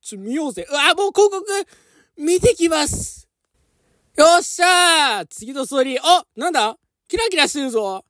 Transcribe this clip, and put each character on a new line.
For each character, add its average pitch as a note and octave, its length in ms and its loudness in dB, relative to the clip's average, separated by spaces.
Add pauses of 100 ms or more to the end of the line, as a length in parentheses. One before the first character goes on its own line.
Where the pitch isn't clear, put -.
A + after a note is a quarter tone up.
ち - 140 -16
ょ、 F#3+ 40 -16
見 A3 160 -8
よ D4+ 140 -4
う A3+ 40 -10
ぜ。 - 160 -12
う C4+ 40 -6
わ、 D4 200 2
も G4 160 0
う - 20 -6
広 G4+ 200 4
告 F#4+ 120 -8 (720)
見 E4 240 0
て A#4+ 160 4
き E4 140 -2
ま D4+ 180 0
す。 - 400 -10 (880)
よ D4+ 100 6 (140)
っ - 40 -2
し - 200 -4
ゃ E4 600 2
ー。 - 40 -14
次 A3 240 -16
の C4+ 140 -4
ス - 40 -14
ト C#4 80 -2
ー C4 60 2
リ C4 140 -2
ー。 C4+ 40 -4
あ、 E4 240 4 (100)
な D4+ 160 -4
ん - 20 -8
だ？ A3+ 240 0 (300)
キ F4+ 100 -4
ラ A4+ 80 0
キ F#4+ 120 -2
ラ D4 100 2
し - 60 -6
て C#4+ 100 -4
る C4 80 -6
ぞ。 G3 380 -4